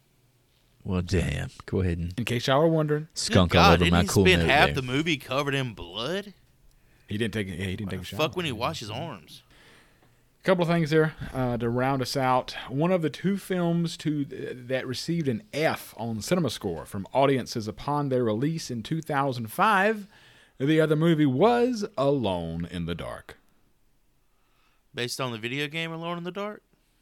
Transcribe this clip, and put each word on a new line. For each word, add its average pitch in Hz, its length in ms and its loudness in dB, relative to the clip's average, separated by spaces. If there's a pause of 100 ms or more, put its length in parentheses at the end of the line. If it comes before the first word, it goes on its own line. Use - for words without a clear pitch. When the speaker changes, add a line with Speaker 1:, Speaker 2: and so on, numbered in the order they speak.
(840)
Speaker 1:
Well, 92 200 0
damn. 87 460 0 (180)
Go 95 140 -2
ahead 87 180 0
and 85 180 -6
Speaker 2:
In 117 80 -4
case 120 220 -2
y'all 135 140 4
were 170 60 4
wondering. 156 460 0
Speaker 1:
skunk - 380 4
Speaker 3:
Good 90 80 6
Speaker 1:
all 87 60 8
Speaker 3:
God, - 100 10
Speaker 1:
over 87 80 4
Speaker 3:
didn't 87 100 4
Speaker 1:
my 87 80 6
Speaker 3:
he - 60 2
Speaker 1:
cool 98 180 6
Speaker 3:
spend 87 160 6
Speaker 1:
note 82 80 4
Speaker 3:
half 151 200 6
Speaker 1:
there. 71 60 -2
Speaker 3:
the 139 60 0
movie 139 360 0
covered 139 360 -4
in 131 220 -2
blood? 123 580 -8 (760)
Speaker 2:
He 104 120 -4
didn't 110 160 -2
take, 104 120 -4
yeah, 92 60 -8
he 92 220 -4
didn't - 120 -10
Speaker 3:
What - 40 -8
Speaker 2:
take 92 80 -6
a - 20 -10
Speaker 3:
the 87 60 -12
Speaker 2:
shower. 95 140 -10
Speaker 3:
fuck 160 140 -2
when 175 120 -4
he 139 40 -4
washed 127 280 -4
his 107 100 -12
arms? 113 540 -12 (960)
Speaker 2:
A - 40 -20
couple 175 200 2
of 160 60 0
things 170 200 2
here, 156 240 4 (220)
uh, 123 220 -2
to 117 120 -2
round 131 320 0
us 123 160 -4
out. 127 380 0 (120)
One 156 240 0
of 180 120 2
the 143 80 0
two 196 260 -2
films 170 600 0
to, 151 280 -2
that 127 640 -6
received 160 400 -2
an 110 160 -2 (100)
F 143 440 -2
on 113 200 -4
CinemaScore 104 680 -2
from 95 260 -8
audiences 127 540 2
upon 143 420 -4
their 127 140 2
release 131 480 -2
in 117 100 -6
two 160 220 -4
thousand 135 480 -2
five. 202 560 2 (500)
The 156 240 4
other 156 140 4
movie 156 320 4
was 226 580 4 (100)
Alone 92 760 0
in 85 160 -4
the 87 80 -4
Dark. - 420 -12 (1600)
Speaker 3:
Based 123 280 -6
on 127 100 -4
the 113 60 -6
video 131 300 -6
game 165 240 -6
Alone 170 260 -8
in 170 60 -10
the 180 80 -8
Dark? 202 320 -10 (380)